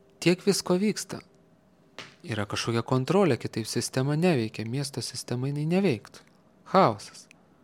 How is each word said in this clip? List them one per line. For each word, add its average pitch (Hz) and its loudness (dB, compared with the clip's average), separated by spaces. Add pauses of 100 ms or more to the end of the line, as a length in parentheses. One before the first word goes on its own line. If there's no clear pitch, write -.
(240)
Tiek 175 4
visko 180 2
vyksta. 202 -2 (1040)
Yra 104 -2
kažkokia 117 -2
kontrolė, 131 4
kitaip 113 -6
sistema 131 -2
neveikia. 131 0
Miesto 131 -6
sistema, 123 -6
jinai 147 -4
neveiktų. 175 0 (480)
Chaosas. 139 2 (380)